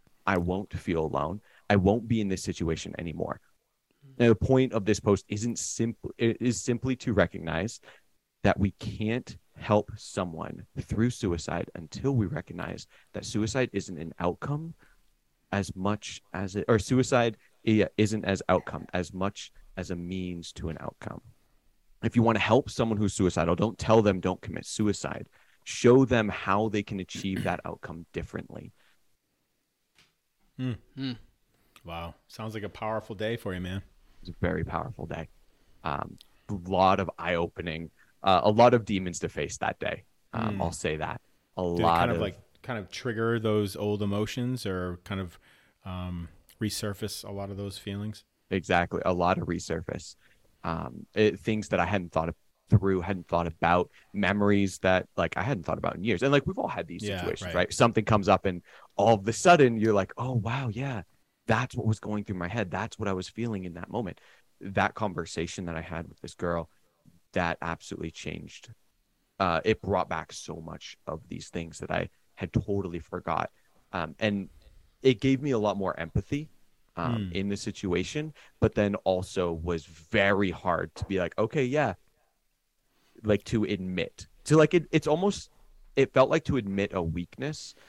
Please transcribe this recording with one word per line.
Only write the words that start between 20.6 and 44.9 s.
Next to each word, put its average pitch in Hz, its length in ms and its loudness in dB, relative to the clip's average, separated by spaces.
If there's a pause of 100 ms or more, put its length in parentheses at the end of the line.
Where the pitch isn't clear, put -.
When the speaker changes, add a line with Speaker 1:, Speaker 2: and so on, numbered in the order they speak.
Speaker 1:
an 76 100 -6
outcome. - 420 -12 (840)
If 113 120 -2
you 117 60 8
wanna 113 180 6
help 117 300 4
someone 113 280 0
who's 104 160 2
suicidal, 87 420 2
don't 95 240 0
tell 113 220 6
them, 101 180 2
"Don't 92 220 -2
commit 82 240 -8
suicide." - 600 -2 (360)
Show 127 420 8
them 117 240 2
how 101 400 0
they 104 140 0
can 101 160 -6
achieve 95 440 -6
that 90 220 -2
outcome 85 480 -12
differently. - 580 -10 (1900)
Speaker 2:
Hmm. 127 160 -4 (220)
Speaker 3:
Hmm. 135 180 -6 (720)
Speaker 2:
Wow. 82 300 -10 (120)
Sounds 110 260 -10
like 107 100 -8
a 104 60 -8
powerful 110 460 -6
day 110 220 -2
for 98 160 -6
you, 90 80 -4
man. 92 200 -4 (400)
Speaker 1:
It's - 80 -14
a 85 120 -12
very 85 220 0
powerful 82 420 -6
day. 80 240 -8 (540)
Um, - 340 -6 (320)
a 107 40 -4
lot 95 460 4
of 92 180 -2
eye-opening, 85 720 -4 (320)
uh, 92 220 6
a 107 80 6
lot 117 220 8
of 117 120 4
demons 92 340 -2
to 85 100 -4
face - 280 -6
that - 220 -4
day. - 240 -6 (300)
Um, 82 220 -2
Speaker 2:
Hmm. 95 60 -4
Speaker 1:
I'll 82 100 -2
say 80 260 -4
that. 78 240 -6 (360)
A 92 40 -4
Speaker 2:
Did 87 180 0
it 85 40 2
Speaker 1:
lot 85 160 4
Speaker 2:
kind 87 120 2
of, 85 60 0
Speaker 1:
of 82 40 -2
Speaker 2:
like, 82 160 -4 (240)
kind 123 160 -8
of 95 140 -12
trigger 113 480 -2
those 107 380 0
old 104 260 -2
emotions 110 640 -2
or 90 400 -4